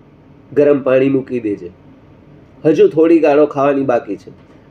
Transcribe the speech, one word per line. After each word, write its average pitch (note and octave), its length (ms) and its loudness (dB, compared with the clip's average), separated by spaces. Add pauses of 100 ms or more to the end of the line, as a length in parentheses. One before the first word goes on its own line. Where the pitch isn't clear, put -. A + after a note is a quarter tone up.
(520)
ગરમ C#3+ 300 2
પાણી C3 260 0
મૂકી C3 320 -4
દેજે. G2 300 -8 (920)
હજુ D#3+ 240 2
થોડી E3 300 2
ગાળો D3+ 280 2
ખાવાની C#3 360 -2
બાકી A#2 340 -4
છે. - 160 -20 (380)